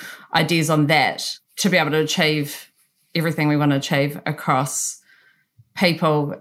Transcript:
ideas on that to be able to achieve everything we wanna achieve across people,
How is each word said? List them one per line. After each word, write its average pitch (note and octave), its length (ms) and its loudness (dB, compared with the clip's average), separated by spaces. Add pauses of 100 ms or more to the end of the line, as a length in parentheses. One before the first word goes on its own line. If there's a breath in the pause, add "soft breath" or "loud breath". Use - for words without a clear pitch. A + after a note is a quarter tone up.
(340 loud breath)
ideas D#3+ 340 2
on D3+ 200 4
that C3 500 0 (200)
to G3+ 120 0
be F3+ 60 4
able D3+ 160 2
to D#3 60 2
achieve D#3 760 -2 (420)
everything D#3+ 320 0
we D3 100 2
wanna C#3+ 200 2
achieve C#3+ 500 -2
across - 760 -2 (760 soft breath)
people, D#3 640 0